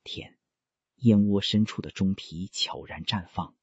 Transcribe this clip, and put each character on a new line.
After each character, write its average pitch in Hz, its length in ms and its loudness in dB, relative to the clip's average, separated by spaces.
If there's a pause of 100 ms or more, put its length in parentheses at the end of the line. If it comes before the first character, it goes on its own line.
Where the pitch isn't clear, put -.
天， - 340 -14 (580)
燕 104 300 6
窝 101 160 2
深 107 240 2
处 - 160 -8
的 76 80 -8
钟 95 240 0
皮 87 380 -10
悄 - 340 -6
然 78 180 -12
绽 98 240 -4
放 - 340 -8